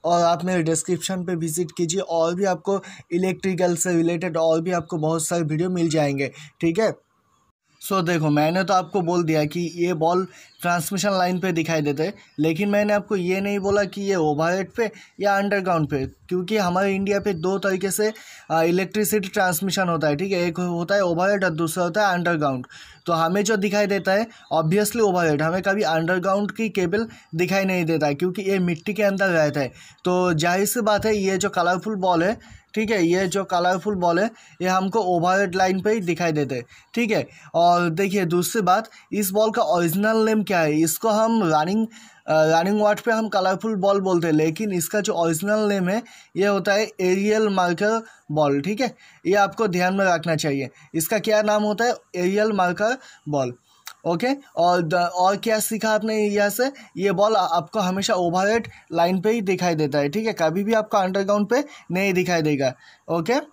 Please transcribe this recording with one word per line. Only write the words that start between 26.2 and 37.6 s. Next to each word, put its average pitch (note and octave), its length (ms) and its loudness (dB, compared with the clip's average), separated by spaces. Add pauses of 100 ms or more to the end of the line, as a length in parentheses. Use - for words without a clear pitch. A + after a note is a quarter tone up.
की A3+ 160 -4
केबल G3+ 400 -2 (260)
दिखाई F3+ 300 0
नहीं F#3 200 0
देता D#3 220 0
है, C#3+ 80 0
क्योंकि F3+ 280 -4
ये F#3+ 160 0
मिट्टी F3 360 -2
के G#3 80 -2
अंदर G3 260 0
रहता D3+ 320 2
है। B2+ 120 -4 (320)
तो F3+ 280 2
जाहिर F3 340 0
सी A#3+ 140 -4
बात G#3 260 2
है, A3 100 2
ये F#3+ 220 -2
जो G3 100 -2
कलरफुल F3+ 460 -2
बॉल F3+ 280 0
है, - 420 -6 (100)
ठीक G#3+ 160 -2
है, F#3 160 2
ये F3+ 200 2
जो F#3 180 -2
कलरफुल F#3 500 0
बॉल F3 240 2
है, A3 120 0 (320)
ये F3+ 60 0
हमको F#3+ 300 0
ओवरहेड F3+ 560 2
लाइन F#3+ 260 2
पे G#3 120 0
ही A3+ 80 0
दिखाई E3+ 320 0
देते C#3 220 -2
हैं, A#2+ 100 -6 (300)
ठीक A#3 160 0
है। E3+ 180 0 (260)
और F3 360 4